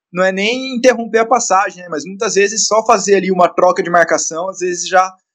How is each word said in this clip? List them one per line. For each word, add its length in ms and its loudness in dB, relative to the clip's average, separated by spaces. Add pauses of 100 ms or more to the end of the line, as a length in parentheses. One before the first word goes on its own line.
(120)
não 120 -2
é 80 0
nem 460 -4
interromper 420 2
a 60 0
passagem, 560 0
né? 80 -16
Mas 160 -6
muitas 300 -6
vezes 320 0
só 180 0
fazer 300 2
ali 160 0
uma 180 4
troca 340 2
de 60 -8
marcação, 600 0
às 100 -14
vezes 280 -6
já 240 2 (240)